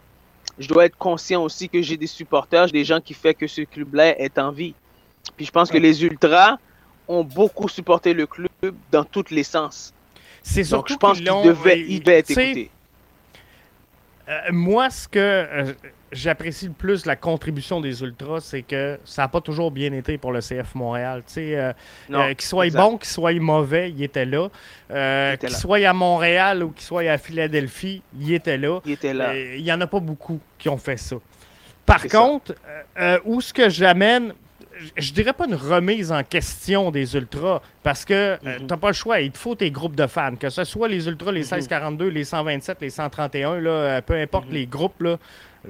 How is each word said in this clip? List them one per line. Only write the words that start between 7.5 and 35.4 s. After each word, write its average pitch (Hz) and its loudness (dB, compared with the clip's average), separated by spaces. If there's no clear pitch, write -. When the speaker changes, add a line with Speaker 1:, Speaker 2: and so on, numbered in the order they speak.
Speaker 1:
supporté 175 2
le 156 0
club 175 -8
dans 151 4
tous - -6
les 151 0
sens. - -6
Speaker 3:
C'est - -2
Speaker 1:
Donc, - 0
Speaker 3:
surtout 277 -2
Speaker 1:
je 277 -8
pense 202 4
Speaker 3:
qu'ils 170 -4
Speaker 1:
qu'il 185 2
Speaker 3:
l'ont, 202 2
Speaker 1:
devait, 170 8
Speaker 3:
euh, 165 -4
Speaker 1:
il 185 -4
devait 165 8
être 156 4
Speaker 3:
tu 147 -2
sais, 254 4
Speaker 1:
écouté. 254 -4
Speaker 3:
euh, 151 -6
moi, 196 2
ce - -14
que, 208 0
euh, 143 0
j'apprécie 160 -4
le 170 -10
plus 190 -2
de 165 -8
la 139 0
contribution 160 -4
des 131 -6
Ultras, 135 -8
c'est 135 -10
que 139 -4
ça - -2
a 131 -2
pas 175 -2
toujours 160 -4
bien 139 -4
été 139 -6
pour 127 -6
le 120 -2
C 127 -8
F - -10
Montréal. 123 -6
Tu - -20
sais, 156 -6
euh, 131 -2
Speaker 1:
Non, 139 -2
Speaker 3:
euh, 139 4
qu'il - -12
soit 180 2
Speaker 1:
exact. 165 2
Speaker 3:
bon, 220 6
qu'il - -10
soit 170 0
mauvais, 160 2
il 139 -8
était 139 -2
là. 147 -2
Euh, 139 0
Speaker 1:
Il 135 0
était 131 -8
Speaker 3:
qu'il 123 -6
Speaker 1:
là. - -6
Speaker 3:
soit 202 2
à 185 6
Montréal 180 2
ou 160 -4
qu'il - -18
soit 170 -4
à 156 2
Philadelphie, 160 -4
il 147 -2
était 165 0
là. 156 -2
Speaker 1:
Il 147 -4
était 143 -4
là. 127 -2
Speaker 3:
Euh, 131 -8
il 156 -8
y 165 0
en 170 0
a 180 -2
pas 202 -2
beaucoup 156 -8
qui - -4
ont 139 -2
fait 131 -6
ça. - -8
Par 190 4
Speaker 1:
C'est - -8
ça. 214 2
Speaker 3:
contre, 254 2
euh, 151 -18
euh, 180 2
où 226 -2
ce - -10
que 240 4
j'amène, 190 4
je, 156 -18
je 143 -6
dirais 214 0
pas 349 -2